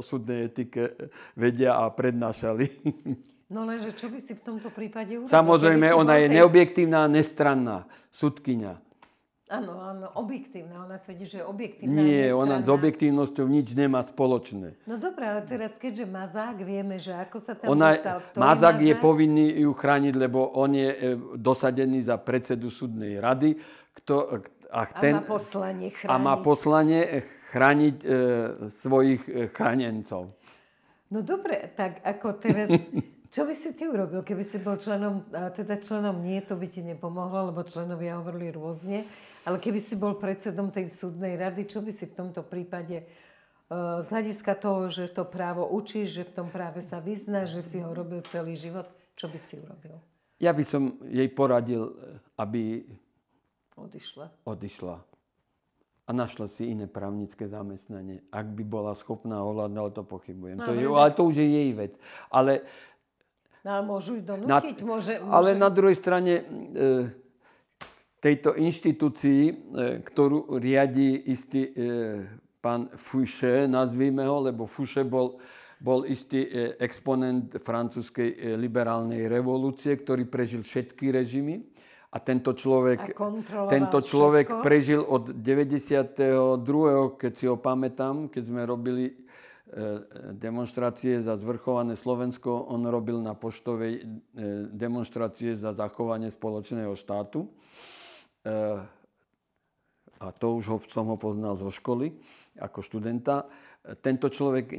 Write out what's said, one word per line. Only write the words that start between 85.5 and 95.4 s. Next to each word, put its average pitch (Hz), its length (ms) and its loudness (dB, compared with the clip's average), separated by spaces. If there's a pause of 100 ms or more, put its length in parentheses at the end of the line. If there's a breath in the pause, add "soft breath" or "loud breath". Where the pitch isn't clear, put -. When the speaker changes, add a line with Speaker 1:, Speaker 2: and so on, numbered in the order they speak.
Speaker 1:
druhého, 139 560 2
keď 123 160 -2
si - 80 -6
ho 123 160 0
pamätám, 131 720 -2
keď 127 140 -8
sme 120 180 -6
robili, 123 480 -4 (560 loud breath)
e, 104 320 -8 (320)
demonštrácie 120 880 -4
za 113 160 -2
zvrchované 120 640 -4
Slovensko, 123 720 -4
on 120 160 -4
robil 117 320 -2
na 110 160 -6
poštovej, 113 580 -6
e, 120 100 -10 (680)
demonštrácie 117 880 -6